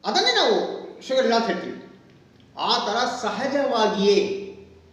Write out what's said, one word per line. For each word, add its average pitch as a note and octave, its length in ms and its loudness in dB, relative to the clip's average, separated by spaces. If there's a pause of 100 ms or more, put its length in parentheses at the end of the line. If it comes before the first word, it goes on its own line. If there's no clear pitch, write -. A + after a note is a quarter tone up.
ಅದನ್ನೇ G4+ 300 0
ನಾವು A#3+ 240 2 (420)
ಶುಗರ್ C4 220 0
ಇಲ್ಲ A3+ 120 4
ಅಂತ G#3+ 100 2
ಹೇಳ್ತೀವಿ. F3 380 -6 (760)
ಆ G#3+ 180 0
ಥರ G#3 200 -2 (240)
ಸಹಜವಾಗಿಯೇ A3 1200 2 (480)